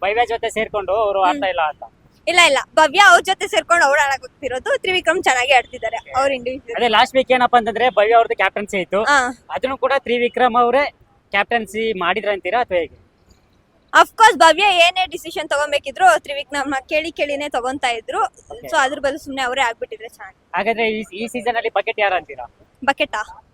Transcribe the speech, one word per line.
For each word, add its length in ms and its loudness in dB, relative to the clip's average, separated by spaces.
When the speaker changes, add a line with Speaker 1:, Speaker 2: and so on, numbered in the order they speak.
Speaker 1:
ಭವ್ಯ 260 0
ಜೊತೆ 240 -4
ಸೇರ್ಕೊಂಡು 420 -6
ಅವ್ರು 300 0
Speaker 2:
ಹ್ಮ್. 60 4
Speaker 1:
ಆಡ್ತಾ 180 -2
ಇಲ್ಲ 160 -4
ಅಂತ? 200 -4
Speaker 2:
ಇಲ್ಲ, 180 2
ಇಲ್ಲ, 120 2
ಭವ್ಯ 260 4
ಅವ್ರ 220 8
ಜೊತೆ 240 -4
ಸೇರ್ಕೊಂಡು 400 0
ಅವ್ರು 140 4
ಆಡಕ್ 220 -2
ಹೋಗ್ತಿರೋದು. 560 -6
ತ್ರಿವಿಕ್ರಮ್ 440 -2
ಚೆನ್ನಾಗಿ 300 2
ಆಡ್ತಿದ್ದಾರೆ, 440 0
Speaker 1:
ಓಕೆ. 140 -14
Speaker 2:
ಅವ್ರ 220 0
ಇಂಡಿವಿಜುವಲ್. 440 -8
Speaker 1:
ಅದೇ 120 0
ಲಾಸ್ಟ್ 280 2
ವೀಕ್ 160 2
ಏನಪ್ಪಾ 260 2
ಅಂತಂದ್ರೆ 320 0
ಭವ್ಯ 240 2
ಅವ್ರದ್ದು 220 4
ಕ್ಯಾಪ್ಟನ್ಸಿ 420 -4
ಇತ್ತು. 240 -2
Speaker 2:
ಹಾ. 480 0
Speaker 1:
ಅದನ್ನು 260 -4
ಕೂಡ 220 -2
ತ್ರಿವಿಕ್ರಮ್ 640 -2
ಅವರೇ 280 2
ಕ್ಯಾಪ್ಟನ್ಸಿ 680 -2
ಮಾಡಿದ್ರ 300 -2
ಅಂತೀರಾ 320 -2
ಅಥವಾ 180 -2
ಹೇಗೆ? 320 -8
Speaker 2:
Of 60 0
course, 300 4
ಭವ್ಯ 240 6
ಏನೇ 440 2
ಡಿಸಿಷನ್ 420 -10
ತಗೊಂಬೇಕಿದ್ರು 760 0
ತ್ರಿವಿಕ್ರಮ್ನ 520 -6
ಕೇಳಿ 240 -4
ಕೇಳಿನೇ 360 -6
ತಗೊಂತಾ 400 -4
ಇದ್ರು. 360 -4
Speaker 1:
ಓಕೆ. 420 -12
Speaker 2:
So 120 -4
ಅದ್ರ 200 0
ಬದಲು 200 -4
ಸುಮ್ನೆ 240 -8
ಅವರೇ 180 -4
ಆಗ್ಬಿಟ್ಟಿದ್ರೆ 480 -6
ಚೆನ್ನಾಗಿ. 480 -20
Speaker 1:
ಹಾಗಾದ್ರೆ 340 0
ಈ, 220 -4
ಈ 140 -10
ಸೀಸನ್ 300 -4
ಅಲ್ಲಿ 120 -4
ಬಕೆಟ್ 320 -4
ಯಾರು 140 0
ಅಂತೀರಾ? 320 -8
Speaker 2:
ಬಕೆಟಾ? 680 -10